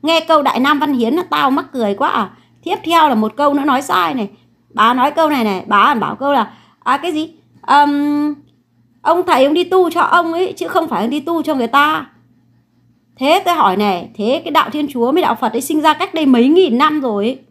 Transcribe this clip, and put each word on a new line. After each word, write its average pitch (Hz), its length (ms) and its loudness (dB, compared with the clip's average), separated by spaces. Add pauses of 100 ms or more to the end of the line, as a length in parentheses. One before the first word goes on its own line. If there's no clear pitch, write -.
Nghe 320 180 0
câu 320 220 2
Đại 269 180 -2
Nam 277 200 2
Văn 294 140 -2
Hiến 240 200 0
là 349 160 -2
tao 285 220 0
mắc 277 220 -2
cười 214 220 -2
quá 269 140 -2
à. 202 200 -2 (340)
Tiếp 349 200 -4
theo 320 260 2
là 247 60 0
một 214 200 -2
câu 285 180 0
nữa 285 120 0
nói 269 160 0
sai 330 320 0
này. 226 160 -4 (400)
Bà 226 240 2
nói 262 180 0
câu 320 180 0
này 269 140 0
này, 196 240 -2
bà 208 260 4
bảo 214 220 -4
câu 277 180 -2
là, 233 180 0 (320)
à, 269 140 0
cái 320 140 -6
gì? 311 220 -6 (280)
Ờm, 294 720 2 (680)
ông 339 260 0
thầy 269 180 4
ông 285 80 2
đi 349 100 0
tu 359 260 2
cho 330 120 -2
ông 339 320 2
ấy, 359 240 -4
chứ - 100 -8
không 330 200 -2
phải 190 140 -4
ông 226 80 -2
đi 285 100 -4
tu 320 240 -4
cho 311 120 -2
người 240 120 -2
ta. 294 380 0 (1120)
Thế 311 260 2
tôi 349 100 2
hỏi 196 220 2
này, 202 380 -2
thế 240 280 -2
cái 330 80 -10
đạo 294 180 0
Thiên 294 240 -4
Chúa 240 180 0
với 339 100 0
đạo 226 140 -2
Phật 226 160 -4
ấy 226 100 -4
sinh 311 200 -4
ra 311 120 2
cách 370 200 -6
đây 320 120 -2
mấy 254 220 4
nghìn 311 300 4
năm 302 240 0
rồi 208 240 -2
ấy. 262 140 -6 (120)